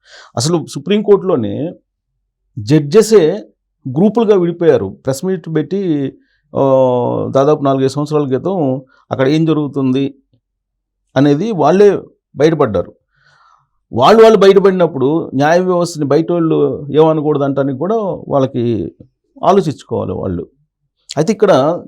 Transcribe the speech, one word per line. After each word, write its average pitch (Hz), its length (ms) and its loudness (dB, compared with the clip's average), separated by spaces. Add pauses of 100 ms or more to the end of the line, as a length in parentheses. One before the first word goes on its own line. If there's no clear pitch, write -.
(380)
అసలు 151 280 -2
సుప్రీంకోర్టులోనే 170 1080 -2 (880)
జడ్జెసే 160 640 2 (640)
గ్రూపులుగా 208 460 2
విడిపోయారు. 165 680 0
ప్రెస్ 131 200 -6
మీట్ 185 180 -4 (120)
పెట్టి, 151 580 -4 (420)
ఆ, - 60 0 (760)
దాదాపు 143 280 2
నాలుగైదు 135 240 0
సంవత్సరాల 147 400 -4
క్రితం 139 540 -4 (300)
అక్కడ 131 160 0
ఏం 160 180 2
జరుగుతుంది 139 680 -2 (1000)
అనేది 143 360 2
వాళ్ళే 185 480 2 (360)
బయటపడ్డారు. 131 580 0 (1000)
వాళ్ళు, 185 300 6
వాళ్ళు 220 140 8
బయటపడినప్పుడు 180 960 2
న్యాయ 151 260 2
వ్యవస్థని 175 460 -2
బయట 160 260 0
వాళ్ళు 151 600 -2
ఏమనకూడదు 151 520 2
అంటానికి 139 340 -2
కూడా 180 180 -4 (320)
వాళ్ళకి 120 680 -2 (480)
ఆలోచించుకోవాలి 143 680 -2
వాళ్ళు. 87 360 -6 (680)
అయితే 165 160 0
ఇక్కడ 175 540 2